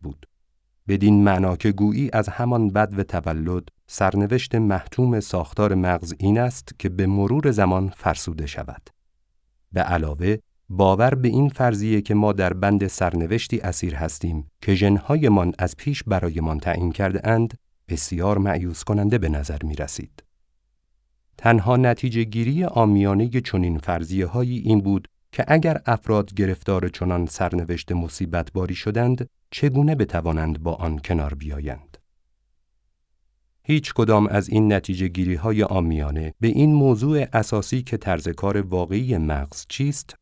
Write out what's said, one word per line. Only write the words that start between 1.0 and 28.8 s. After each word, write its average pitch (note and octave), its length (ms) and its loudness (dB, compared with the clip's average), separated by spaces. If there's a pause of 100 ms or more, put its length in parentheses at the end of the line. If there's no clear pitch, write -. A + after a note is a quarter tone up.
معنا F#2+ 320 2
که G#2 160 0
گویی G#2+ 420 0
از G#2+ 160 0
همان A#2+ 380 0
بدو G2 360 0
تولد، E2 640 -4 (180)
سرنوشت G2+ 680 0
محتوم A2 640 0
ساختار G2 560 -2
مغز F2+ 420 0
این G#2 220 2
است B2 300 -4 (100)
که G2 100 -4
به F#2+ 180 0
مرور G#2 440 2
زمان F#2+ 380 2
فرسوده D#2+ 560 -4
شود. - 440 -12 (800)
به F#2 100 -2
علاوه، E2+ 560 -2 (320)
باور G2 460 4
به B2+ 120 0
این C3 220 2
فرضیه A2 520 0
که G#2 120 -2
ما G#2 200 4
در F#2 200 0
بند G2 340 2
سرنوشتی F2 720 -2
اسیر F2 360 -4
هستیم D#2 560 -6 (100)
که G2 140 2
ژن‌هایمان G2+ 840 4
از F2+ 180 -2
پیش - 260 -6
برایمان E2 560 -2
تعیین E2+ 320 -2
کرده F#2+ 360 -2
اند، A2+ 300 0 (320)
بسیار F2+ 480 -2
مایوس F2+ 460 -2
کننده G#2 340 0
به F2 120 0
نظر D2 340 -4
می‌رسید. D2 600 -8 (1120)
تنها A#2 400 4
نتیجه A#2+ 460 2
گیری A#2 400 -2
عامیانهٔ G#2+ 800 2
چنین F2 360 -2
فرضیه‌هایی F2+ 800 -2
این G#2+ 240 2
بود G2 260 0 (240)
که - 160 -2
اگر D#3 380 2
افراد G#2+ 480 0
گرفتار F#2+ 560 -2
چنان F2+ 360 -2
سرنوشت F2 640 -4
مصیبت E2+ 640 -4
باری F#2 220 -4
شدند، B2 540 -2 (220)